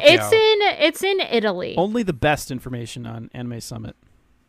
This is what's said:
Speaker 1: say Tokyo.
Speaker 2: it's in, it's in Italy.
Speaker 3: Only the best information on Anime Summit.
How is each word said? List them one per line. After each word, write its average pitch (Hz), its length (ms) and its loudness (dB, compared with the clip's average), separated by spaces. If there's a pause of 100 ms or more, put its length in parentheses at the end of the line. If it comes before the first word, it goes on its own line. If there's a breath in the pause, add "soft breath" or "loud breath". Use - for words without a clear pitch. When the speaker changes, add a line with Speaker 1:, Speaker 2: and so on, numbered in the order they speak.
Speaker 1:
say 311 120 10
Tokyo. - 100 2
Speaker 2:
it's - 60 4
in, 427 560 4
it's 330 160 -4
in 392 160 0 (140)
Italy. 208 440 -2
Speaker 3:
Only 214 240 0
the 185 100 -4
best 147 380 0
information 120 560 -10
on 113 260 -14
Anime 120 280 -10
Summit. - 360 -12 (520)